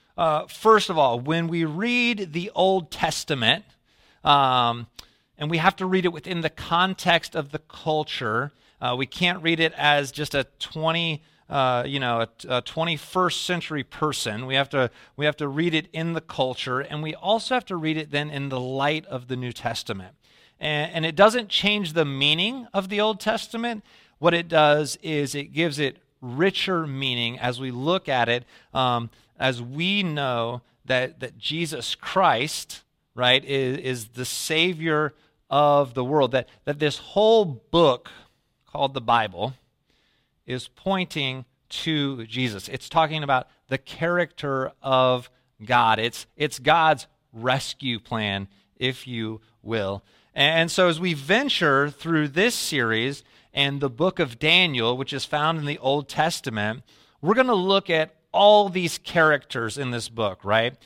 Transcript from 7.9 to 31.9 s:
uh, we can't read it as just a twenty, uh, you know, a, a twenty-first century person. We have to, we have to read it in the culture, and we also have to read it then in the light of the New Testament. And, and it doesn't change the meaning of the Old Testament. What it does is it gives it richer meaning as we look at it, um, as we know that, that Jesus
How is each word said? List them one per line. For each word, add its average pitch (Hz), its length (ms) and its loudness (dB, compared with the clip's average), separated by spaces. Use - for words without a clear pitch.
uh, 123 160 -2
we 135 80 -4
can't 180 360 -2
read 165 180 0
it 160 180 2
as 143 340 2
just 147 220 -6
a 139 100 0
twenty, 160 640 -4
uh, 127 380 0
you 139 120 -4
know, 120 240 0
a, - 340 -6
a 120 40 0
twenty-first 165 880 -2
century 160 380 -4
person. 123 640 -4
We 131 100 -2
have 139 140 2
to, 131 200 0
we 143 80 -4
have 151 120 0
to 147 120 -4
read 160 240 0
it 156 220 -2
in 165 180 -4
the 160 80 -4
culture, 131 600 -4
and 151 220 -8
we 156 120 -6
also 220 400 -2
have 247 120 -2
to 190 100 -6
read 156 200 -2
it 156 140 -6
then 147 180 -2
in 139 220 -6
the 131 100 -4
light 139 460 -2
of 123 220 -10
the 127 80 -4
New 123 160 -6
Testament. 104 640 -8
And, 151 320 -2
and 160 140 -2
it 160 100 -6
doesn't 214 320 6
change 202 460 0
the 165 100 4
meaning 143 680 0
of 190 160 -2
the 208 100 -2
Old 214 200 0
Testament. 226 640 -6
What 170 160 4
it 170 140 -2
does 151 540 4
is 147 320 -2
it 143 180 -8
gives 151 260 0
it 147 200 -4
richer 165 680 0
meaning 127 520 -4
as 123 220 -4
we 135 100 -6
look 143 380 -2
at 123 200 2
it, 120 160 0
um, 123 340 0
as 127 240 -2
we 170 400 -2
know 127 600 -4
that, 127 360 -2
that 123 180 -12
Jesus 151 560 -6